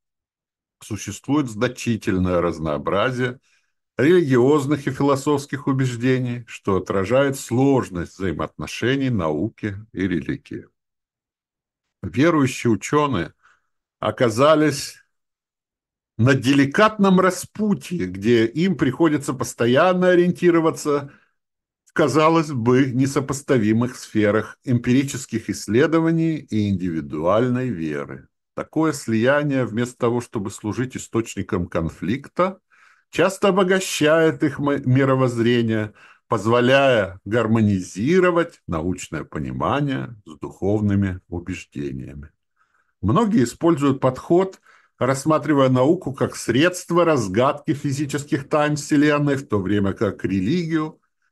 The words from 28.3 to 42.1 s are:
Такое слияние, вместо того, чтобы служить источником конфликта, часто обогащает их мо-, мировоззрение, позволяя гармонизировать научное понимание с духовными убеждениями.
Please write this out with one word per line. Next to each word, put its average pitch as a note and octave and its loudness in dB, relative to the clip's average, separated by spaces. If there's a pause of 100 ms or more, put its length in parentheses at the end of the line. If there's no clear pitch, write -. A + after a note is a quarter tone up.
Такое D#3 -2
слияние, C3+ 0
вместо A#2 -6
того, A#2+ 0
чтобы A2 -8
служить A2 -6
источником G2 -6
конфликта, A#2+ -4 (480)
часто F#3+ 0
обогащает E3 2
их C#3+ -2
мо-, C#3+ -2
мировоззрение, A#2+ 2 (360)
позволяя A#2+ 2
гармонизировать A2+ 0
научное E2 -6
понимание A2 -4 (100)
с D#2 -20
духовными G2 -2
убеждениями. C#2+ -12 (720)